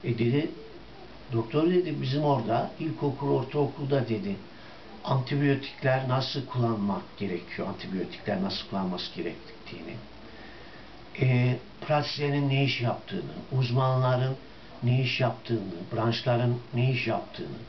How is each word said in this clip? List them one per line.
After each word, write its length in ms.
E, 140
dedi, 320
"Doktor," 380
dedi, 320
"bizim 220
orada 460
ilkokul, 500
ortaokulda," 800
dedi, 280
antibiyotikler 1040
nasıl 380
kullanmak 560
gerekiyor, 500
antibiyotikler 760
nasıl 260
kullanması 460
gerektiğini, 800
e, 360
pratisyenin 640
ne 160
iş 160
yaptığını, 520
uzmanların 840
ne 200
iş 180
yaptığını, 540
branşların 600
ne 160
iş 160
yaptığını 520